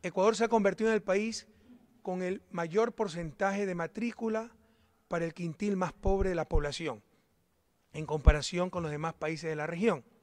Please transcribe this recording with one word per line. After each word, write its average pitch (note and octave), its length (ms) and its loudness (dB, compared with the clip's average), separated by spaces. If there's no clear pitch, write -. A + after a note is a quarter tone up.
Ecuador F#3+ 340 2
se A3+ 100 2
ha A3 40 -2
convertido G#3+ 400 2
en A3 60 2
el G#3 60 0
país G#3 460 -2
con F#3 220 -4
el F#3 260 -4
mayor F3 440 0
porcentaje G3 760 -2
de F#3 80 -2
matrícula A3 760 -4
para E3+ 180 -2
el E3 100 -8
quintil F#3 420 -2
más F3 160 -2
pobre F#3+ 360 2
de F3 60 -2
la D#3 140 -4
población, D3 540 -2
en D3+ 140 -8
comparación D3+ 640 4
con F3 100 -6
los D#3 100 -4
demás D#3 220 -6
países D#3+ 360 -6
de D#3 60 -4
la D3+ 120 -6
región. E3+ 360 0